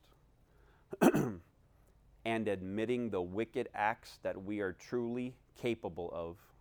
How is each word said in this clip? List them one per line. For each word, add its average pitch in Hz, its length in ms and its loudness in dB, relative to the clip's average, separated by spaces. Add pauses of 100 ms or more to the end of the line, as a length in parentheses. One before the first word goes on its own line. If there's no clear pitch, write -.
(1000)
<clears throat> - 100 10 (1120)
And 113 220 2
admitting 107 640 0
the 95 100 2
wicked 110 540 -2
acts 104 480 0
that 92 200 -4
we 104 160 -4
are 95 140 0
truly 123 640 -4 (260)
capable 92 500 -2
of, 85 260 -6 (240)